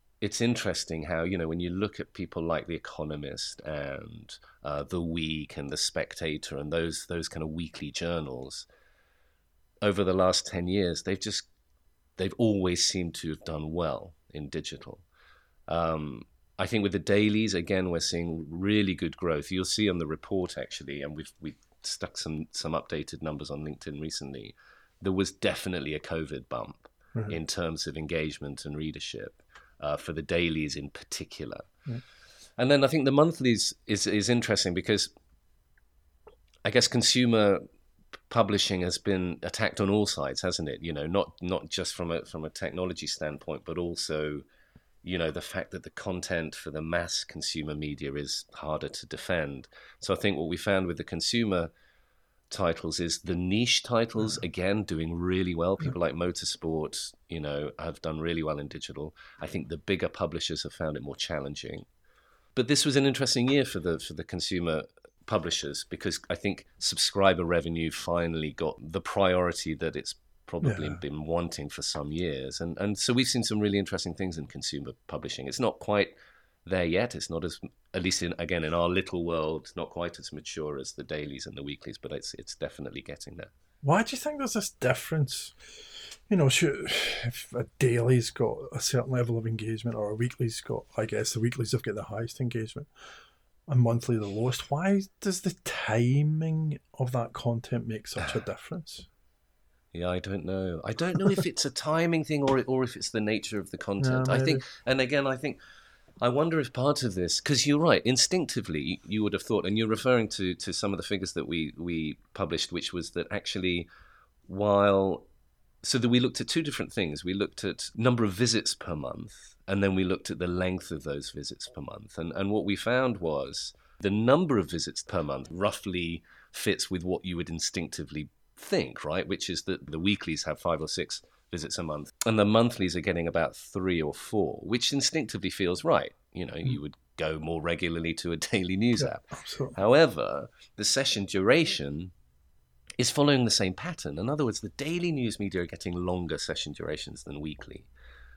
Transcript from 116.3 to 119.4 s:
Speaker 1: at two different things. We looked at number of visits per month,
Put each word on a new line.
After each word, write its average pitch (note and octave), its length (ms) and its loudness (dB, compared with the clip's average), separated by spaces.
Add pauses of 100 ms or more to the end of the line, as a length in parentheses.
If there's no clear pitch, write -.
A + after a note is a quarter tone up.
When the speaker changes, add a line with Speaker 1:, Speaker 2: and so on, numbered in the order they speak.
Speaker 1:
at - 80 -4
two E3 120 2
different - 300 -4
things. D#2+ 320 -2
We F2+ 100 -2
looked - 300 -2
at - 320 -4
number A#2 300 4
of F#2+ 80 2
visits A2 420 2
per E2+ 220 -6
month, - 580 -10 (100)